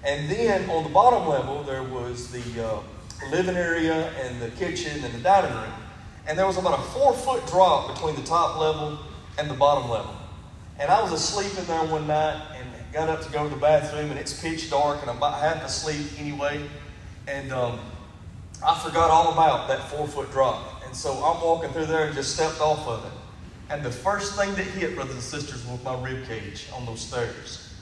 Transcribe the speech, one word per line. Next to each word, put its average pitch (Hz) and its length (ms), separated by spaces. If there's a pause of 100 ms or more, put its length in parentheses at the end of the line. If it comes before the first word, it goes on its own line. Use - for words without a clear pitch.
And 147 240
then 196 420
on 160 140
the 147 60
bottom 202 360
level, 143 380
there 135 180
was 123 480
the, 117 340
uh, 110 160 (500)
living 180 260
area 165 540 (100)
and 123 200
the 117 100
kitchen 151 520
and 120 120
the 117 60
dining 190 340
room. - 180 (560)
And 156 100
there 190 80
was 180 120
about 180 200
a - 40
four-foot 262 640
drop 170 480
between 156 220
the 131 60
top 160 380
level 151 380 (400)
and 151 100
the 143 60
bottom 135 360
level. 107 240 (640)
And 175 120
I 214 120
was 180 100
asleep 196 460
in 175 80
there 160 180
one 156 220
night 151 340 (140)
and 127 140 (240)
got 156 160
up 160 140
to - 100
go 151 160
to - 40
the 135 80
bathroom, 151 500
and 143 100
it's - 200
pitch 160 300
dark, 143 300
and 120 100
I'm 117 60
about 143 240
half 156 240
asleep 147 420 (120)
anyway. 147 460 (640)
And, 139 260
um, 120 280 (840)
I - 140
forgot 165 320
all 160 220
about 156 360
that - 220
four-foot 143 400
drop. - 560
And 131 80
so 143 180
I'm 156 300
walking 165 280
through 160 160
there 156 180
and 147 100
just 135 200
stepped 160 260
off 151 260
of 113 200
it. - 60 (580)
And 147 120
the 123 80
first 202 460
thing 196 200
that 185 100
hit, 185 280
brothers 131 200
and 120 80
sisters, 127 440
was 123 160
my 127 200
rib 127 240
cage 101 480
on 123 100
those 117 160
stairs. - 800